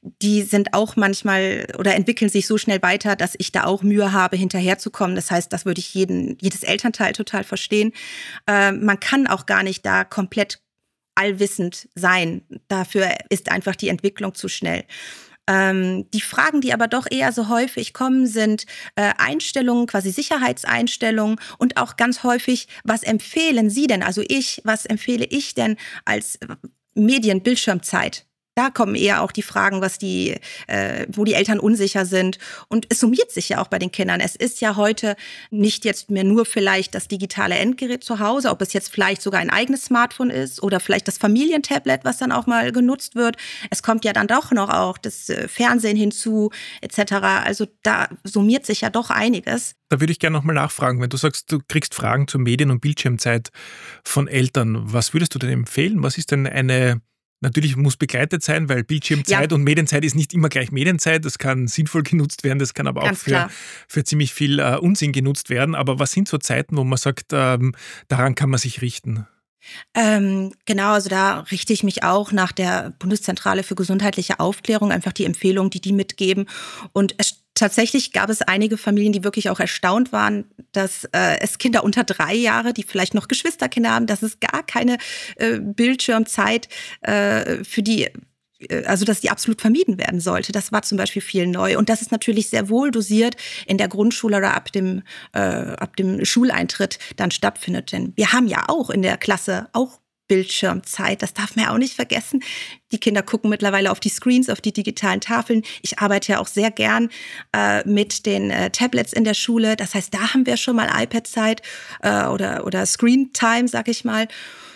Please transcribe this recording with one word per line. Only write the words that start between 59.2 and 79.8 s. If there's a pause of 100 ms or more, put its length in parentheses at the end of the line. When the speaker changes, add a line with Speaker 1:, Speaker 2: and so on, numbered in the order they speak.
Speaker 1:
Ja.
Speaker 2:
und
Medienzeit
ist
nicht
immer
gleich
Medienzeit.
Das
kann
sinnvoll
genutzt
werden,
das
kann
aber
auch
Speaker 1:
Ganz
Speaker 2:
für,
Speaker 1:
klar. (380)
Speaker 2:
für
ziemlich
viel,
äh,
Unsinn
genutzt
werden.
Aber
was
sind
so
Zeiten,
wo
man
sagt,
ähm, (340)
daran
kann
man
sich
richten? (680)
Speaker 1:
Ähm, (140)
genau,
also
da (100)
richte
ich
mich
auch
nach
der
Bundeszentrale
für
gesundheitliche
Aufklärung,
einfach
die
Empfehlung,
die
die
mitgeben. (460)
Und
es, (180)
tatsächlich
gab
es
einige
Familien,
die
wirklich
auch
erstaunt